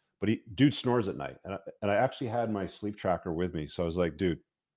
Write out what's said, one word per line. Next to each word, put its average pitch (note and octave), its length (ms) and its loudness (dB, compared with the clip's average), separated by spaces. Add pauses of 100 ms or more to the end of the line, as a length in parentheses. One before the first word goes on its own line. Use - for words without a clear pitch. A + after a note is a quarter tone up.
(200)
but G2+ 100 0
he, A2+ 120 2 (140)
dude C3+ 180 6
snores A#2+ 340 2
at F#2+ 100 -4
night. C2+ 260 -8
And F#2+ 120 -8
I, - 20 -8 (240)
and G2+ 100 2
I G2+ 40 4
actually B2+ 320 0
had A2+ 240 -2
my G2 160 -2
sleep G#2 280 -8
tracker F2+ 380 0
with F2 200 -2
me. D2+ 140 -4
So - 160 -6
I - 20 0
was E2 120 -2
like, E2+ 200 0
"Dude, F2 220 0 (380)